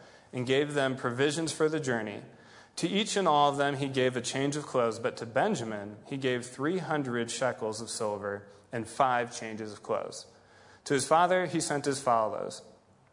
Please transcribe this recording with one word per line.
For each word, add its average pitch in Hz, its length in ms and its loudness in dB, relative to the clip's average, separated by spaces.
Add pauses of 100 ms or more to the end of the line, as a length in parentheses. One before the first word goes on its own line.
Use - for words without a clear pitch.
(340)
and 127 140 -4
gave 147 260 2
them 135 220 2
provisions 139 560 0
for 156 180 2
the 156 100 -2
journey. 117 440 -2 (540)
To 170 120 0
each 202 260 0
and 190 120 2
all 147 240 6
of 139 60 -2
them 143 180 2
he 135 120 -2
gave 127 300 2
a 117 40 0
change 139 340 0
of 147 100 -6
clothes, 117 320 2
but 117 200 -4
to 117 100 -8
Benjamin 110 680 -2 (100)
he 143 100 -6
gave 127 300 0
three 160 320 -2
hundred 135 500 -2
shekels 113 500 -2
of 113 120 -8
silver 101 500 -4 (300)
and 113 160 -6
five 120 440 2
changes 110 400 -8
of 98 120 -16
clothes. - 420 -4 (600)
To 143 100 2
his 131 100 2
father 180 400 4
he 165 160 0
sent 143 240 -2
as 135 160 0
follows." 110 640 0 (500)